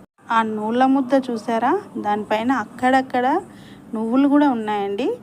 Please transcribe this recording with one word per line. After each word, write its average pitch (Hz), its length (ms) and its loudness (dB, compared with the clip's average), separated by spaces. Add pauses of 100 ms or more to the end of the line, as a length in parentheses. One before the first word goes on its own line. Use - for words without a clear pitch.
(320)
ఆ 233 160 2
నూళ్ళ 220 380 0
ముద్ద 269 280 2 (120)
చూసారా, 233 460 -2 (260)
దానిపైన 214 540 -2 (120)
అక్కడక్కడ 254 640 0 (680)
నువ్వులు 226 340 0
కూడా 294 240 4
ఉన్నాయండి. 208 560 -4 (160)